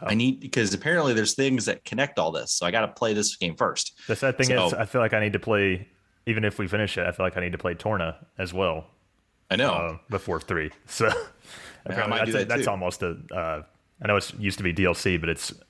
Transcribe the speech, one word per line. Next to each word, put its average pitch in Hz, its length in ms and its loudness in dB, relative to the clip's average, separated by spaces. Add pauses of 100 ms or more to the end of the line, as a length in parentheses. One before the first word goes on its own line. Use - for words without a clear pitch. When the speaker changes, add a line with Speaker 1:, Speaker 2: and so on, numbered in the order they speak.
Speaker 1:
I 104 60 2
need," 127 260 2
because 113 320 0
apparently 143 400 2
there's 110 220 2
things 131 320 2
that - 180 -2
connect 135 340 -2
all 80 140 2
this. 65 200 -4
So - 120 0
I 87 60 2
gotta 110 180 2
play 113 240 -2
this 104 240 0
game 85 200 -4
first. - 500 -2
Speaker 2:
The 110 100 0
sad 131 220 0
thing 131 80 4
Speaker 1:
So 113 220 4
Speaker 2:
is, - 40 0
I 110 140 -2
feel 123 160 0
like 110 100 2
I 110 80 2
need 104 140 0
to 104 40 -2
play, 98 480 2 (380)
even 110 220 0
if 101 120 -2
we 101 80 -2
finish 104 300 -2
it, 87 100 0
I 87 60 0
feel 92 140 0
like 90 100 -4
I 90 40 -2
need 87 120 -2
to 95 60 -6
play 87 160 -2
Torna 85 420 -2 (220)
as 90 160 -6
well. 85 320 0 (640)
Speaker 1:
I 95 60 2
know. 123 140 2
Speaker 2:
Uh, 85 280 -2 (100)
before 95 320 -2
three. 78 380 -2
<laughs> - 80 -20
So 113 220 0
Speaker 1:
Yeah, 104 60 4
I - 800 -10
Speaker 2:
apparently 104 180 -2 (100)
Speaker 1:
might 110 40 2
do 113 80 0
Speaker 2:
that's - 20 2
a, 107 40 2
Speaker 1:
that 98 100 0
Speaker 2:
that's 120 160 0
Speaker 1:
too. 110 60 2
Speaker 2:
almost 92 320 -4
a, 85 160 -4 (160)
uh, 80 280 -4 (400)
I - 40 -4
know 104 100 6
it's - 160 0
used 98 240 -2
to 101 80 -4
be 87 80 2
D 90 140 4
L 87 80 4
C, 90 240 2
but 80 100 -2
it's, - 240 -4 (180)